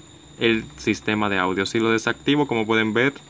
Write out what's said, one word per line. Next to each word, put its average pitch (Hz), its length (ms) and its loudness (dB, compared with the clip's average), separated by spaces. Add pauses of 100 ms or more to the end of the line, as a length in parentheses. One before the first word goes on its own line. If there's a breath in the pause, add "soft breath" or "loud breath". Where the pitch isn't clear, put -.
(400)
el 117 240 2 (140)
sistema 107 520 -2
de 98 80 0
audio. 92 280 0
Si 113 140 -2
lo 113 120 2
desactivo, 135 560 0
como 113 180 -2
pueden 110 280 0
ver, 127 200 2 (160)